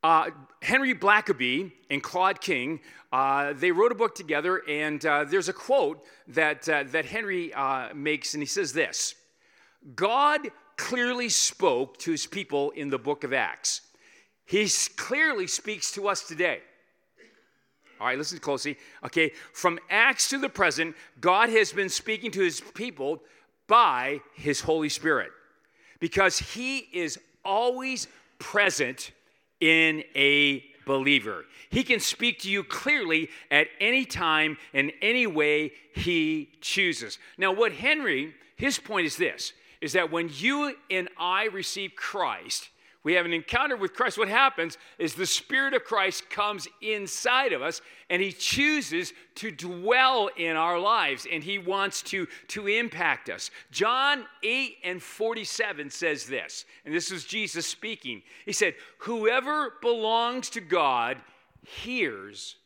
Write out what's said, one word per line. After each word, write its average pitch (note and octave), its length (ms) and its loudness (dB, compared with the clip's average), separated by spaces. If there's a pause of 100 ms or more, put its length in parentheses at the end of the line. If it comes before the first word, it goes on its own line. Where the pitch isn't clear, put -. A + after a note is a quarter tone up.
Uh, D#3+ 260 6 (320)
Henry C4 320 2
Blackaby F3 760 2 (180)
and C#3 140 -2
Claude F#3 360 0
King, D3 400 -2 (320)
uh, C#3 420 2
they D#3 180 2
wrote G#3 200 4
a A#3+ 40 -2
book A3 180 0
together, D#3+ 560 -2
and, D3+ 360 -2
uh, D3 180 4
there's E3 260 0
a F#3 40 -4
quote E3+ 520 0 (220)
that, D3+ 420 0
uh, D3 220 2
that D3+ 140 0
Henry, F#3+ 480 -6
uh, C3 400 -2
makes, D3+ 400 -2
and D3+ 100 -4
he C3+ 40 -8
says D#3+ 260 -2
this, C#3 420 -2 (800)
"God C4+ 540 2 (280)
clearly B3 520 -2
spoke C3 720 2
to E3 120 -4
his D#3 160 -4
people D3 440 -2
in D3 180 -8
the C3+ 100 -2
book C#3+ 240 -4
of C3 100 -4
Acts. G#2 480 -2 (640)
He G#3 180 2
s-, - 240 0
clearly C4+ 600 0
speaks - 460 -6
to G3+ 140 -4
us F#3+ 160 0
today." D#3+ 380 -2 (1400)
All A2 80 -2
right, B2+ 100 0
listen D3+ 220 -6
closely. C#3+ 380 -4 (260)
Okay, D#3 280 2 (200)
"From E3+ 280 0 (100)
Acts A3+ 400 4
to C4+ 80 -2
the C4+ 120 -2
present, E3 460 0 (240)
God F#3+ 300 6
has A3 240 4
been F#3+ 160 0
speaking A3 420 -4
to F#3+ 100 -2
his E3+ 200 0
people D#3+ 640 -6 (420)
by C#3+ 560 4 (140)
his D3+ 260 -2
Holy D#3 280 0
Spirit, C#3+ 420 0 (680)
because F#3 380 4
he B3+ 560 -6
is E3+ 240 -4 (260)
always B3 640 -2 (300)
present D#3+ 720 0 (480)
in D#3+ 440 6 (120)
a C#3+ 480 4 (220)
believer. C3 580 2 (280)
He B3+ 120 2
can A#3+ 160 2
speak - 420 -2
to F#3+ 80 -6
you G3 140 0
clearly E3+ 640 0 (220)
at D3+ 180 4 (120)
any A#3+ 260 2
time D#3 500 0 (160)
in C#3 200 2 (100)
any A#3+ 240 2
way D3+ 460 2 (240)
he D#3+ 560 -2 (100)
chooses." C3+ 560 -2 (220)
Now, F#3+ 140 2
what G#3+ 180 2
Henry, F3+ 640 -2 (200)
his - 220 -2
point F#3 300 -2
is C#3 100 -6
this, - 360 -4 (280)
is D3 120 -6
that E3+ 180 2
when E3+ 200 -2
you C4 440 -2 (160)
and F#3 260 -2
I F#3 280 0
receive G3 500 -6
Christ, A#2 720 -4 (380)
we E3 60 4
have F3 120 4
an E3+ 60 -2
encounter A#3+ 460 0
with G3 160 -4
Christ, B3 240 -2
what G#3 100 2
happens A3 500 2 (220)
is E3 160 -2
the F3+ 100 -2
Spirit C4+ 480 0
of B3+ 120 0
Christ F#3+ 440 0
comes G#3 380 -4 (140)
inside A3 720 0
of C3 80 -2
us, D#3 180 -4 (300)
and F3+ 120 2
he F#3+ 120 -2
chooses B3+ 800 0 (220)
to A3 140 -8
dwell G3+ 840 2
in E3 220 0
our E3+ 200 2
lives, F3+ 540 2
and E3 100 -4
he F#3+ 160 -4
wants F#3+ 440 -2
to, F#3+ 260 -6 (220)
to G3+ 180 -6
impact F3+ 600 -2
us. F2+ 200 -8 (220)
John C4 540 0 (180)
eight B3 400 -2
and F3+ 180 -6
forty-seven G#3 880 -4
says D3+ 360 -4
this, A2 400 -8 (180)
and D3 100 -10
this E3 160 -2
is F3 140 -8
Jesus F#3 420 -6
speaking. B2+ 580 -10 (220)
He G#3 60 -8
said, F#3 240 0 (220)
"Whoever B3 840 -2
belongs A#3 680 0
to A#3 100 -8
God C#3 560 2 (500)
hears A#2 1000 -6